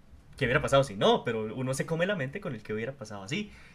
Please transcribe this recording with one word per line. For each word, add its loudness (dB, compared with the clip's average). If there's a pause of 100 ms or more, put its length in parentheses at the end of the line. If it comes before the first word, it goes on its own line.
(380)
"¿Qué 2
hubiera 4
pasado 6
si?". -4
No, 4
pero -2
uno -2
se -2
come 0
la 0
mente -6
con -6
el -12
"¿Qué -6
hubiera -4
pasado -12
si?". -4 (240)